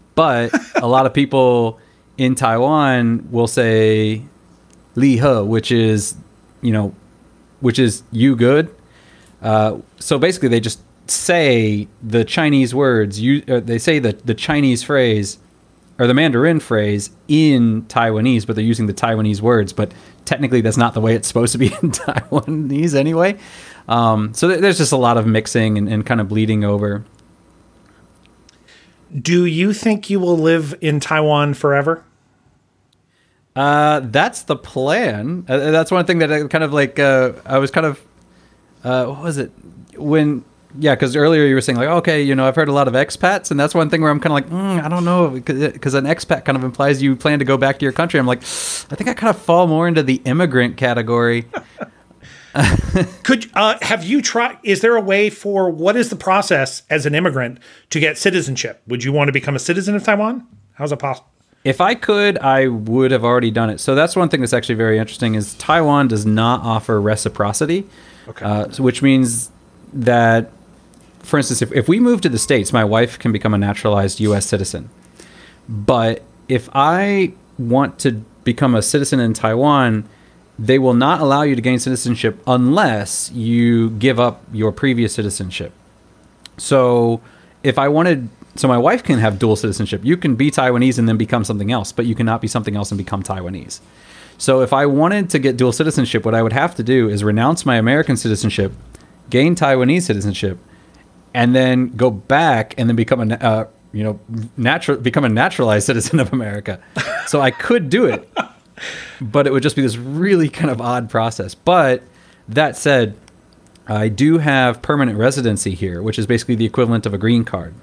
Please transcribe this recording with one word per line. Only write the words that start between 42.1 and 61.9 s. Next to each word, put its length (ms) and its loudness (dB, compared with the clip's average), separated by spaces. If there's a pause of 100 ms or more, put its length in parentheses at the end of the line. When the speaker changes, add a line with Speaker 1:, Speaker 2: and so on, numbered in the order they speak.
Speaker 1:
you 140 2
know, 100 2
I've 100 2
heard 120 2
a 60 0
lot 160 2
of 60 0
expats," 560 -2
and 60 -2
that's 160 0
one 160 0
thing 120 0
where 100 4
I'm 80 0
kinda 140 2
like, 160 -2
"Mm, 340 -2
I 60 -6
don't 160 -2
know," 400 2
'cause, 340 -2
'cause 140 -2
an 100 0
expat 400 -2
kind 140 0
of 80 -4
implies 360 0
you 140 2
plan 240 0
to 60 -4
go 100 2
back 240 0
to 60 -2
your 80 -2
country. 260 -2
I'm 80 0
like, 120 0
"I 560 -10
think 140 -6
I 40 -2
kinda 200 0
fall 340 2
more 200 0
into 160 2
the 220 0
immigrant 500 0
category." 680 0 (1080)
<laughs> 680 -2
Speaker 2:
Could, 300 0
uh, 280 0
have 240 -4
you 160 0
tried, 420 -4
is 180 -2
there 140 4
a 60 2
way 280 0
for, 400 -2
what 280 0
is 120 0
the 60 -10
process 720 -2
as 160 -2
an 100 -2
immigrant 440 -2 (300)
to 100 -2
get 180 0
citizenship? 720 -2
Would 160 -6
you 80 -2
want 160 2
to 60 0
become 220 -4
a 40 -4
citizen 360 -2
of 80 -4
Taiwan? 420 -2 (280)
How's 200 -8
it 60 -6
possible? 280 -8 (380)
Speaker 1:
If 160 0
I 140 2